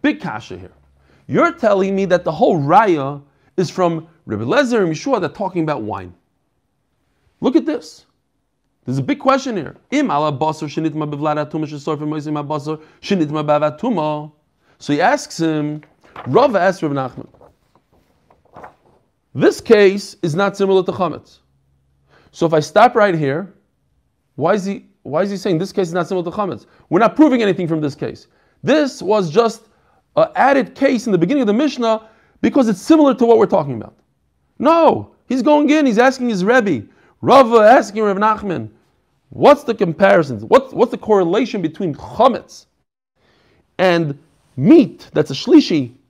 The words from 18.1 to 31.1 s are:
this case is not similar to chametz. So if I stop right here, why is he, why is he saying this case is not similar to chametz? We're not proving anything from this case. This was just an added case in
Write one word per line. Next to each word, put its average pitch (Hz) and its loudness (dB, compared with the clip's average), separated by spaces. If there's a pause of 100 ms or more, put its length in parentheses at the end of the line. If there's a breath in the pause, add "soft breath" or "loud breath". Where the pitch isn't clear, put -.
this 302 0
case 202 2
is 156 -4
not 196 -2
similar 190 2
to 185 -6
chametz. - -8 (920 soft breath)
So - -2
if 160 0
I 160 2
stop 220 2
right 208 2
here, 156 -4 (800)
why 160 0
is 190 -4
he, 196 -10 (160)
why 143 -4
is 202 -4
he 202 -6
saying 185 -2
this 190 -6
case 185 -4
is 165 -10
not 170 -4
similar 185 -4
to 185 -12
chametz? 180 -8 (220 soft breath)
We're 170 2
not 220 2
proving 262 4
anything 185 -2
from 160 -2
this 143 -4
case. - -12 (340)
This 262 0
was 190 0
just 220 -2 (480)
an 147 2
added 254 2
case 269 0
in 220 -2